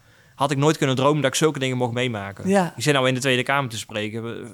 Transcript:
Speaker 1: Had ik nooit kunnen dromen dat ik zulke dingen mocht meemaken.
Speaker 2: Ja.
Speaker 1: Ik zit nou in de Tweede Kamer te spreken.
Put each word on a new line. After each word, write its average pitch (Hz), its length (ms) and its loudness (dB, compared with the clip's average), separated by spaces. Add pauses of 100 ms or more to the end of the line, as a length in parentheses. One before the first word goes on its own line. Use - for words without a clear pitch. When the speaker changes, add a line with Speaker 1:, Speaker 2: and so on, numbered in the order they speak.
(360)
Speaker 1:
Had 143 160 0
ik 143 60 -2
nooit 156 200 4
kunnen 135 180 0
dromen 143 260 2
dat 131 100 2
ik - 60 -4
zulke 151 220 2
dingen 131 180 -2
mocht 123 160 0
meemaken. 113 560 -4
Speaker 2:
Ja. 190 260 2
Speaker 1:
Ik 117 80 -8
zit 147 100 4
nou 131 140 2
in 131 60 2
de 127 60 -2
Tweede 123 240 2
Kamer 139 260 0
te 113 80 -10
spreken. 107 760 -8